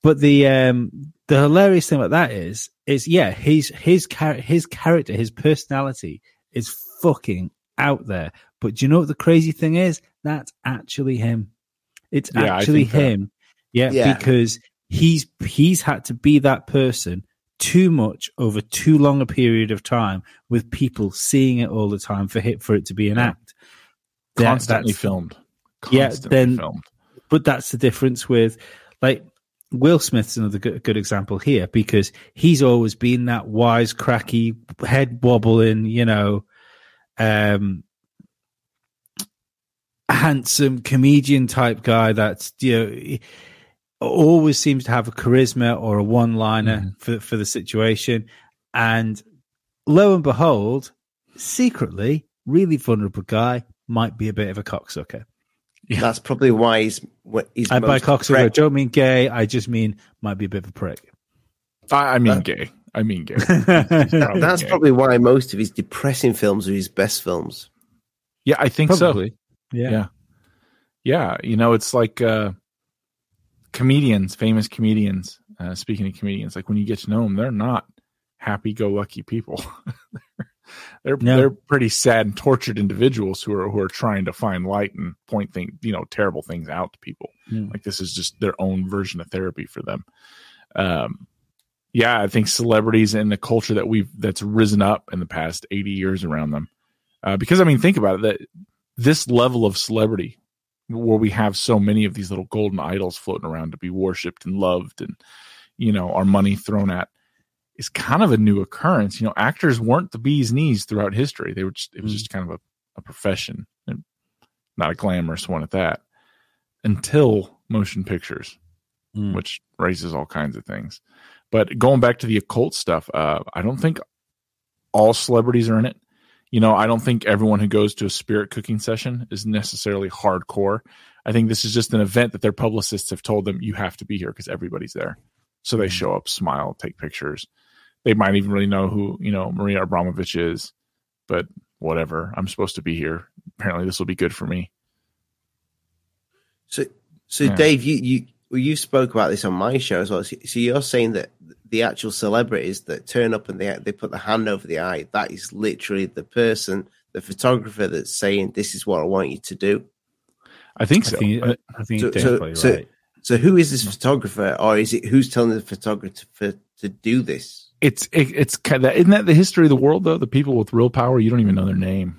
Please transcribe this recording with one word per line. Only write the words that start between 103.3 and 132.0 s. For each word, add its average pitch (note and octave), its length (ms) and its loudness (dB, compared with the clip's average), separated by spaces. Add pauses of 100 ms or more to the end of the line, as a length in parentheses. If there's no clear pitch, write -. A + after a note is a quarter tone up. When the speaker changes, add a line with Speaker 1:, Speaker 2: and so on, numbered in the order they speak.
Speaker 2:
around D#2+ 220 -10
to E2 80 -18
be F2+ 100 -12
worshipped F#2 560 -6
and F#2 140 -6
loved F2+ 420 -2
and, - 160 -12 (600)
you A2 140 0
know, F2+ 200 -2
our F#2+ 140 0
money G2+ 300 2
thrown G2+ 340 -4
at F2+ 180 -6 (680)
is - 120 -14
kind - 360 0
of D#3 80 4
a A2+ 40 4
new G#2 240 4
occurrence. G#2+ 600 -2
You A2 80 -2
know, - 80 -6
actors A#2+ 440 0
weren't A#2+ 300 0
the A2+ 80 -14
bee's B2+ 340 0
knees C3 320 0
throughout G2+ 300 -4
history. B2 400 -6
They F#2+ 80 -8
were F#2+ 80 -6
just, - 240 -16
it - 80 -16
was G#2+ 100 -6
Speaker 1:
Mm. G#2 40 -6
Speaker 2:
just G#2+ 140 -12
kind F#2 200 -10
of E2 60 -12
a, - 20 -18 (380)
a - 60 -20
profession, - 640 -8 (180)
and - 160 -10 (720)
not D#2+ 140 -2
a E2+ 60 -6
glamorous F2 520 -4
one D#2+ 140 -6
at D#2+ 80 -12
that, F2+ 300 -2 (840)
until A2 840 0
motion G#2 340 -4
pictures, - 560 -10 (580)
Speaker 1:
Mm. G2+ 160 -4
Speaker 2:
which - 300 -8 (160)
raises F2 340 -4
all D2+ 140 -8
kinds D2 300 -8
of A1 80 -16
things. - 360 -14 (520)
But A2+ 260 0
going B2+ 220 6
back A#2+ 180 2
to - 80 -6
the A2 100 0
occult A#2 380 -2
stuff, E2 400 -4
uh, D2+ 300 -2 (100)
I E2 80 -6
don't A#2+ 160 -4
think D#3+ 220 -2 (920)
all G#2+ 220 6
celebrities A#2+ 540 2
are A2 100 2
in A2+ 80 2
it. - 100 -8 (540)
You A#2+ 80 0
know, A2 160 6
I G#2+ 140 2
don't A#2 140 0
think A#2+ 240 0
everyone G#2 340 2
who G#2 80 0
goes G#2 280 2
to G#2 100 -6
a F#2 40 -4
spirit G#2 400 -4
cooking G#2+ 300 -6
session A#2+ 500 -6
is G#2 160 -10
necessarily G#2+ 640 -4
hardcore. G2 720 -2 (440)
I A#2 60 -6
think A2+ 180 2
this A2 160 -2
is G#2+ 80 -6
just A#2 220 -2
an A2 60 4